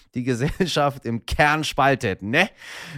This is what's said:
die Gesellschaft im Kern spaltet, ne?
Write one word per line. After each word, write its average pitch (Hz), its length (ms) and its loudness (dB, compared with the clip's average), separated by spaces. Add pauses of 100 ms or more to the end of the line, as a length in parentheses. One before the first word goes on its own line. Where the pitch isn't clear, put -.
(140)
die 123 120 -4
Gesellschaft 143 800 0
im 117 220 -4
Kern 151 380 2
spaltet, 135 580 0
ne? 139 300 0 (460)